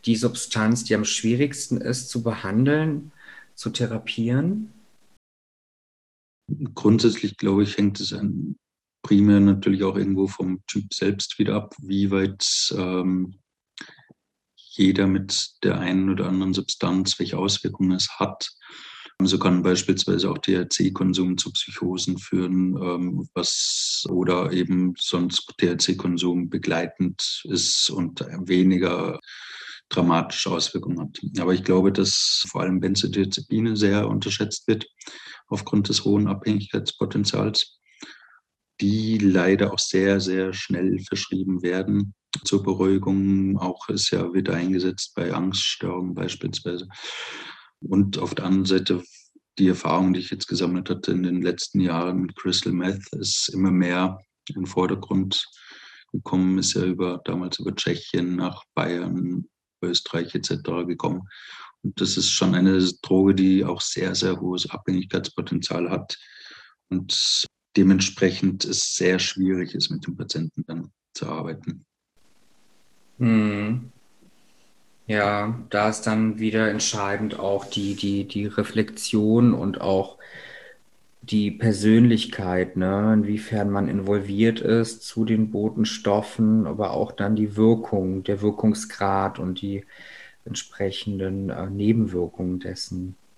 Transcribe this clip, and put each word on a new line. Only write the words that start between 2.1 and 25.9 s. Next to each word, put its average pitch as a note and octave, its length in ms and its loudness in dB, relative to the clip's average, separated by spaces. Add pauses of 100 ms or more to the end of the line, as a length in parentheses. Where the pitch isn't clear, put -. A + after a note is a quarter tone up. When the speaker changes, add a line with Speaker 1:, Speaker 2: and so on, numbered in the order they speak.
Speaker 1:
behandeln, C#3+ 920 0 (420)
zu - 140 -6
therapieren? A#2+ 1040 -2 (2000)
Speaker 2:
Grundsätzlich, G#2+ 640 2
glaube G2+ 260 2
ich, G2+ 140 -4
hängt G2+ 240 0
es - 100 -6
an, - 460 -4 (440)
primär G2+ 380 6
natürlich G2 440 4
auch F#2+ 120 0
irgendwo G2 320 2
vom F#2+ 400 -4
Typ G#2 260 -6
selbst - 460 -2
wieder G#2 160 2
ab, G#2 240 -6
wie G2 320 0
weit, G2 680 0
ähm, F#2 600 -2 (1160)
jeder F#2+ 500 2
mit G2 440 -2 (120)
der F#2+ 160 2
einen F#2 300 0
oder F#2+ 180 0
anderen F#2+ 260 0
Substanz, F#2+ 640 -2
welche G2 180 -4
Auswirkungen F#2+ 560 0
es - 260 -4
hat. - 300 -4 (720)
So F#2+ 180 2
kann F#2 240 4
beispielsweise F#2 640 2
auch F2 100 -6
T-H-C-Konsum F#2 960 0
zu - 160 -4
Psychosen F#2 640 -4
führen, F#2 580 0
ähm, F2+ 580 -4
was, - 760 -2
oder F2+ 420 0
eben F2+ 460 0
sonst - 600 -2
T-H-C-Konsum F2 920 0